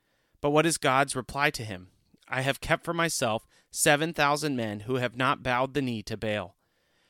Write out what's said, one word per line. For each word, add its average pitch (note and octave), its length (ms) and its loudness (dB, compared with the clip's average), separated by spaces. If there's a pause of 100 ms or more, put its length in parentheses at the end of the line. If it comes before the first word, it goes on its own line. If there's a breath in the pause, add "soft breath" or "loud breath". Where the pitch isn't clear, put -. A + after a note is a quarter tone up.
(400)
But C#3+ 120 0
what D#3 160 6
is D#3+ 100 0
God's C#3 380 2
reply C#3 340 -2
to B2+ 140 -6
him? F#2+ 240 -10 (400)
"I C3 140 -4
have C3+ 200 -2
kept D#3+ 220 0
for E3+ 100 -4
myself C#3+ 540 -2 (260 soft breath)
seven D#3 400 2
thousand C#3+ 440 0
men G#2+ 240 -4
who B2 140 -4
have B2 200 -2
not C3 260 0
bowed B2+ 320 -2
the C#3+ 80 -2
knee A#2 220 -4
to A2 140 -8
Baal." G#2 400 -4 (520)